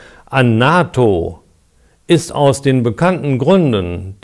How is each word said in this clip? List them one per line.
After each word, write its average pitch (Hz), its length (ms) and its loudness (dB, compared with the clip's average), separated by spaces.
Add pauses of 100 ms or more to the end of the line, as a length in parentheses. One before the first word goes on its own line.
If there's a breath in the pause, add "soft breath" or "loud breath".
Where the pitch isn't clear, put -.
(260 loud breath)
An 123 320 2
nato 120 800 0 (680)
ist 170 280 0
aus 139 280 0
den 131 200 0
bekannten 143 560 -2
Gründen, 101 840 0